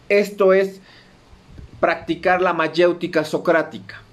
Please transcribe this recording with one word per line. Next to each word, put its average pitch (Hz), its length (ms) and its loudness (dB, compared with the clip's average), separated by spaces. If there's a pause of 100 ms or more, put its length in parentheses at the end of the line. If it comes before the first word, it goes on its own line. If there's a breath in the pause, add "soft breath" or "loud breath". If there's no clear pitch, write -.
Esto 202 440 2
es 190 260 0 (1000 loud breath)
practicar 175 640 0
la 180 120 0
mayéutica 165 720 0
socrática. 156 800 -2 (100)